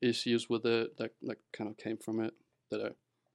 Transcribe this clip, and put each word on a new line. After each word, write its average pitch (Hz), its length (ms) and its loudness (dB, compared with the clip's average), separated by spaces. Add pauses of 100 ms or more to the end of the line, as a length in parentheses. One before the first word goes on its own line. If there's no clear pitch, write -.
issues 117 480 2
with 117 160 0
it 117 320 2
that, 117 140 -4 (100)
like, 113 160 -6 (160)
kind 104 160 -4
of 107 80 -10
came 107 200 -4
from 110 220 -2
it 110 140 -2 (380)
that 107 100 -2
I 110 80 -2 (460)